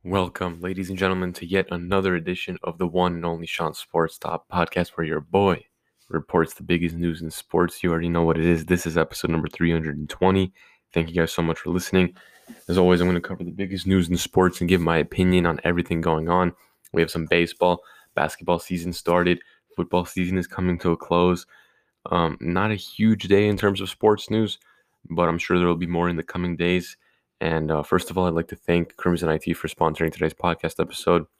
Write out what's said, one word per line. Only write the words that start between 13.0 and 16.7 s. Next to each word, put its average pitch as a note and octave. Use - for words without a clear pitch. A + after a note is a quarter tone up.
I'm F2+
gonna F2
cover F2+
the F2
biggest F#2
news F#2
in F2
sports -
and F2+
give F2+
my E2
opinion F2+
on E2
everything F2
going D#2+
on. F2+